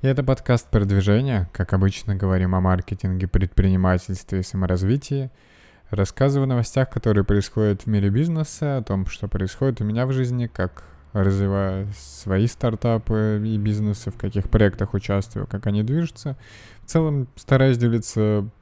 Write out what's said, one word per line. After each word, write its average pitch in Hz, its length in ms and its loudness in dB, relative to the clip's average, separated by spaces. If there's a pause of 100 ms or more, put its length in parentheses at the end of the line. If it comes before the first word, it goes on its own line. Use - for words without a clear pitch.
и 135 60 0
это 135 180 2
подкаст 127 460 0
«Продвижение». 101 800 2
Как - 220 -2
обычно, 95 420 0
говорим 92 380 2
о 92 80 2
маркетинге, 92 640 -2
предпринимательстве 92 1120 0
и - 20 -4
саморазвитии. 98 880 -2 (600)
Рассказываю 135 540 0
о 131 40 -2
новостях, 127 400 0
которые 101 360 2
происходят 104 580 0
в - 60 -8
мире 101 200 2
бизнеса, 147 720 -2
о 117 40 -4
том, 95 220 -2
что - 240 -8
происходит 127 540 -2
у - 20 -2
меня 113 220 -2
в 135 60 -2
жизни, 123 340 -2
как - 380 -6 (280)
развиваю 98 840 0
свои 101 520 -2
стартапы 110 1000 0
и 110 140 -2
бизнесы, 104 520 -2
в - 60 -12
каких 101 320 -4
проектах 101 460 2
участвую, 98 520 -2
как 101 200 -8
они 104 160 0
движутся. 143 560 -4 (460)
В - 20 -20
целом 151 500 0
стараюсь 131 400 4
делиться 107 720 0 (120)